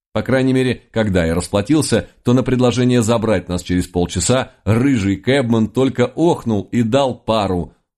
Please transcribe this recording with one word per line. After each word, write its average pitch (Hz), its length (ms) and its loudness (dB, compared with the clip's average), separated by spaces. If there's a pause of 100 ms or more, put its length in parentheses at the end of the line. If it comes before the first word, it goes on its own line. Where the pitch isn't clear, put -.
(120)
По 110 80 -4
крайней 131 320 0
мере, 127 380 0
когда 95 340 0
я 82 100 0
расплатился, 104 760 0 (120)
то 123 120 2
на 127 80 2
предложение 123 580 2
забрать 107 480 0
нас 87 140 -4
через 90 240 -2
полчаса 92 680 -2 (120)
рыжий 110 520 2
кэбмен 117 520 0
только 131 360 0
охнул 120 680 -2
и 120 120 0
дал 123 360 0
пару, 95 540 -2 (260)